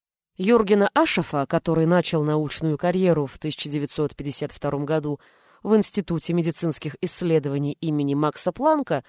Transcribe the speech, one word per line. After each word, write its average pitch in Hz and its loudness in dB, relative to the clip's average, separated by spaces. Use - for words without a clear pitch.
Юргена 208 4
Ашефа, 165 0
который 160 0
начал 165 2
научную 151 -2
карьеру 175 2
в - -12
тысяча 151 -6
девятьсот 147 -4
пятьдесят 143 -6
втором 143 -4
году 147 -2
в 208 4
Институте 175 0
медицинских 160 -2
исследований 147 0
имени 147 0
Макса 151 0
Планка 262 0